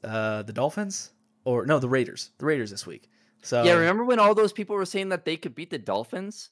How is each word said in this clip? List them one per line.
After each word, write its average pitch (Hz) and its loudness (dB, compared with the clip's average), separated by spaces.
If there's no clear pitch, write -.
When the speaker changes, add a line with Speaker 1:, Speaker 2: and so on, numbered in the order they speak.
Speaker 1:
Uh, 110 -2
the 107 -12
Dolphins? 151 -4
Or, 123 0
no, 151 4
the 131 -2
Raiders. 127 -2
The - -8
Raiders 135 0
this 98 -12
week. - -18
So 120 0
Speaker 2:
Yeah, 175 6
remember 175 2
when 247 4
all 208 8
those 208 4
people 208 -6
were 190 -2
saying 196 -4
that 180 -2
they 160 -2
could 143 -10
beat 127 -12
the 156 -6
Dolphins? 117 -6